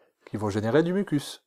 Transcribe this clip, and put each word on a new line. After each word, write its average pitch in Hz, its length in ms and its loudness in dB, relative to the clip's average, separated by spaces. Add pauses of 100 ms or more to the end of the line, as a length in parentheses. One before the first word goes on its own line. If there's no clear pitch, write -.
(260)
qui - 100 -10
vont 104 140 -2
générer 113 340 2
du 175 80 -2
mucus. 180 540 -2